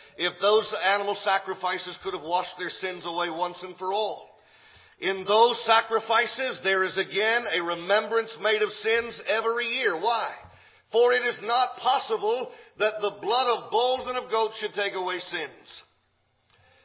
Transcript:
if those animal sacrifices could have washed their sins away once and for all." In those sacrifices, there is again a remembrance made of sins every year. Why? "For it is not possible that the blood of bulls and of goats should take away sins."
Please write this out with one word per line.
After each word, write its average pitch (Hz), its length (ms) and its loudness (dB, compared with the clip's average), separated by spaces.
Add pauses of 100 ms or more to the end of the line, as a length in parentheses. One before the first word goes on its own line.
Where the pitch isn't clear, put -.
(180)
if 170 200 -4
those 208 340 4 (120)
animal 202 320 2
sacrifices 185 880 -2
could 190 80 -6
have 165 100 -8
washed 175 360 -2
their 175 120 -6
sins 180 360 -8
away 170 240 -2
once 175 320 -4
and 180 160 -14
for 190 140 -4
all." 202 460 -4 (600)
In 190 240 -2
those 220 400 6
sacrifices, 226 960 2
there 190 240 2
is 175 140 -4
again 220 560 0
a 175 80 0
remembrance 202 760 0
made 214 240 2
of 202 80 0
sins 226 560 -2
every 226 400 0
year. 233 300 0
Why? 202 400 -2 (560)
"For 240 220 6
it 247 100 0
is 240 160 -2
not 247 380 2
possible 233 760 0 (240)
that 214 240 0
the 202 100 0
blood 240 380 0
of 208 220 -2
bulls 254 360 0
and 254 120 -4
of 196 120 -8
goats 220 280 0
should 208 160 -6
take 196 200 -4
away 180 260 -4
sins." - 600 -10 (1040)